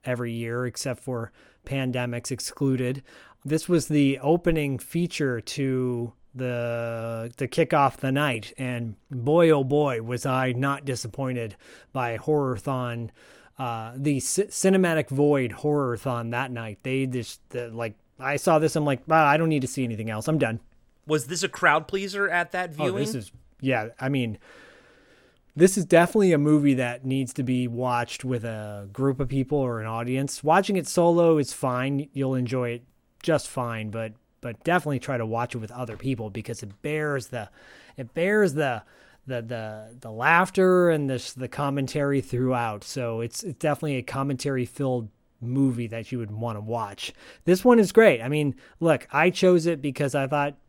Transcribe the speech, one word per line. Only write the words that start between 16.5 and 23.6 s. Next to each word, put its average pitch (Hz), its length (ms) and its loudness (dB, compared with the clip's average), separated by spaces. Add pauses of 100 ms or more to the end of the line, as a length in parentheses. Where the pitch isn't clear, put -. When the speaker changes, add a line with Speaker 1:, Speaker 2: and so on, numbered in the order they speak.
Speaker 1:
night. 113 320 -10
They 135 240 -2
just, 123 340 -6 (100)
the, 120 200 -8
like, 113 240 -6 (260)
I 139 160 -2
saw 160 220 6
this, 156 180 2
I'm 151 80 2
like, 139 160 0 (100)
"Ah, 160 180 6
I 147 100 6
don't 165 100 2
need 151 140 0
to 127 60 -4
see 139 140 -4
anything 113 280 -4
else. 110 180 -4
I'm 156 100 2
done." 117 220 0 (460)
Speaker 2:
Was 151 200 -2
this 165 160 -4
a 196 60 -2
crowd 160 400 4
pleaser 196 400 -4
at 175 240 -2
that 180 260 -4
Speaker 1:
Oh, 151 60 -2
Speaker 2:
viewing? - 220 0
Speaker 1:
this 220 80 -4
is, 110 180 -8 (300)